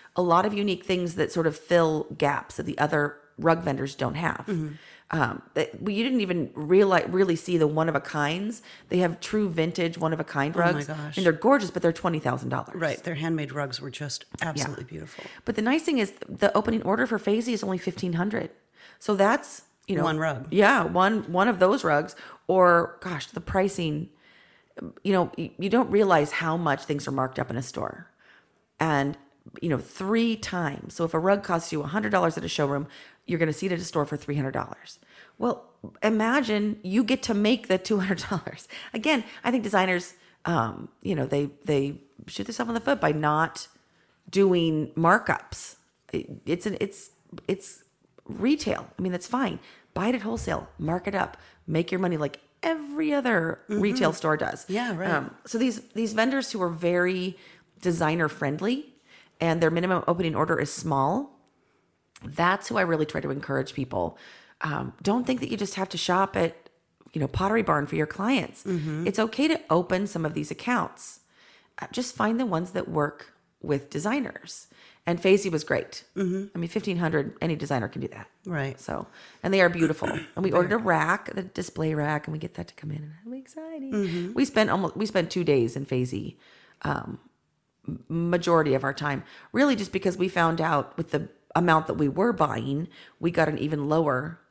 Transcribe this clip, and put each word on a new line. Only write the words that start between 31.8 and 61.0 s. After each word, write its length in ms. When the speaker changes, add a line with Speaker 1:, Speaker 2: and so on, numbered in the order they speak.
Speaker 1:
a 60
hundred 240
dollars 260
at 60
a 40
showroom, 380
you're 120
gonna 140
see 140
it 60
at 60
a 60
store 200
for 120
three 200
hundred 160
dollars. 460
Well, 260
imagine 800
you 220
get 200
to 100
make 340
the 100
two 220
hundred 180
dollars. 380
Again, 300
I 80
think 100
designers, 520
um, 440
you 140
know, 120
they, 240
they 360
shoot 180
themselves 260
in 40
the 60
foot 200
by 120
not 560
doing 680
markups. 800
It, 160
it's 200
an, 140
it's, 300
it's 360
retail. 640
I 40
mean, 100
that's 140
fine. 320
Buy 140
it 80
at 60
wholesale, 460
mark 280
it 80
up, 220
make 240
your 100
money 160
like 240
every 500
other 560
Speaker 2:
Mm-hmm. 120
Speaker 1:
retail 320
store 240
does. 320
Speaker 2:
Yeah, 280
right. 140
Speaker 1:
Um, 240
so 120
these, 220
these 180
vendors 400
who 100
are 60
very 680
designer 480
friendly 640
and 220
their 80
minimum 360
opening 280
order 260
is 120
small, 640